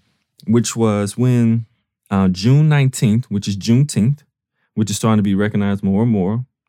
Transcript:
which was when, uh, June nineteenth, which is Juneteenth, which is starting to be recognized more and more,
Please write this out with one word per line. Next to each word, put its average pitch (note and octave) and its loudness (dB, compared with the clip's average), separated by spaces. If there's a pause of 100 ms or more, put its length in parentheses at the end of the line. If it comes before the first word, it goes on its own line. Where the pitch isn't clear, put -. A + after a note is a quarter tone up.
(460)
which A2+ 0
was G#2 -2
when, A#2 0 (460)
uh, F#2+ 2
June B2+ 2
nineteenth, C3 0
which G2+ -4
is G2+ -4
Juneteenth, A#2 0 (520)
which G#2 -2
is G2+ -6
starting A2 2
to G#2 2
be G2+ 0
recognized G2+ -2
more G2 0
and A#2+ 0
more, G#2+ -2 (240)